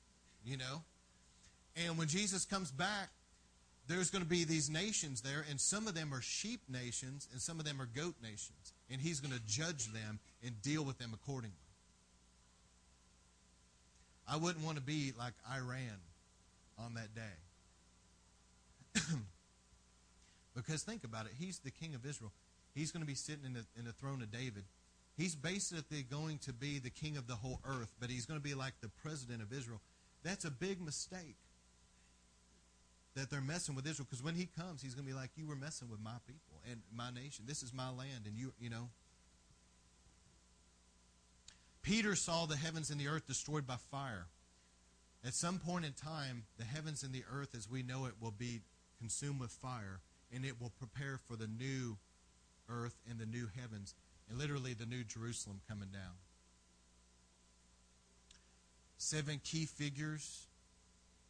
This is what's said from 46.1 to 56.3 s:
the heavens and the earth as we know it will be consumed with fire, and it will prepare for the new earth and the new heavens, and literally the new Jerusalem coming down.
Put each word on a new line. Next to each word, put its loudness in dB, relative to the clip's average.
the -4
heavens -2
and -2
the -2
earth -4
as -6
we 0
know 0
it -4
will 0
be -2
consumed 0
with -2
fire, -4
and 0
it -2
will -2
prepare -4
for -8
the -2
new 0
earth -2
and -4
the -2
new 0
heavens, -6
and -2
literally 2
the -4
new -2
Jerusalem -4
coming -4
down. -8